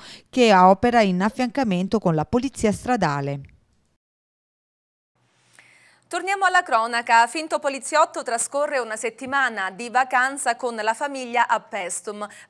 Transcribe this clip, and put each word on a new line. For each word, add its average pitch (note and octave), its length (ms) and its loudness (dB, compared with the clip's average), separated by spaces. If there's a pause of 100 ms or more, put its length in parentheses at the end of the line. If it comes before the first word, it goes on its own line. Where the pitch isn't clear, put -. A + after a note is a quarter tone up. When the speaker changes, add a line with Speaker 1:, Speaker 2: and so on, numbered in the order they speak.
(280)
Speaker 1:
che A3+ 280 4
opera G3 460 6
in F#3 200 2
affiancamento A3 800 -2
con E3+ 160 0
la D3+ 100 0
polizia A#3+ 460 0
stradale. C#3+ 680 -2 (2750)
Speaker 2:
Torniamo F#4+ 380 -2
alla F4+ 180 2
cronaca. A#3 640 2
Finto D#4 320 -6
poliziotto D4 640 -2
trascorre C#4 560 -4
una A3+ 160 -6
settimana A#3 720 -4
di G#3+ 200 -12
vacanza B3+ 680 0
con A#3+ 180 -6
la A3 220 -4
famiglia B3+ 520 -2
a A3 120 0
Pestum, G#3 680 -10 (220)